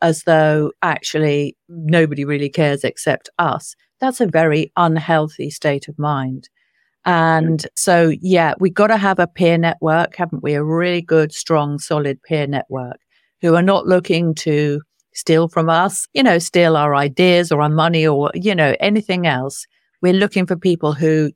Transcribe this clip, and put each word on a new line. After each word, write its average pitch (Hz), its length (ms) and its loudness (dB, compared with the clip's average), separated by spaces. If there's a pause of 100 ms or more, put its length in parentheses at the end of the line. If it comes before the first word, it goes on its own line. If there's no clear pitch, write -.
as 165 240 0
though 156 480 2 (100)
actually 147 760 -2 (120)
nobody 160 560 0
really 143 240 -4
cares 143 360 -2
except - 440 -4 (100)
us, 156 360 -4 (260)
that's 254 200 -2
a 233 60 0
very 160 500 0
unhealthy 160 760 -2
state 143 380 -6
of 151 100 -14
mind. 135 500 -6 (560)
And 160 600 0 (120)
so, 170 440 2
yeah, 170 380 2
we 185 100 2
gotta 214 280 0
have 196 220 0
a 180 80 2
peer 170 320 0
network, 165 580 0
haven't 170 260 -6
we? 147 120 -2
A 147 100 -2
really 170 380 -2
good, 160 300 0
strong, 147 460 -2
solid 143 440 -4
peer 151 240 -4
network 131 500 -8 (440)
who 165 140 2
are 175 80 4
not 190 240 2
looking 170 480 0
to 147 460 -2 (340)
steal 165 340 2
from 165 220 -2
us, 180 440 0
you 269 80 -2
know, 196 160 4
steal 170 380 2
our 147 180 2
ideas 165 580 2
or 147 100 2
our 151 60 2
money 160 380 2
or, 143 280 0
you 190 200 -2
know, 151 260 2
anything 190 460 0
else. 135 400 -4 (360)
We're 180 120 4
looking 190 320 0
for 180 100 -2
people 170 380 0
who, 156 420 0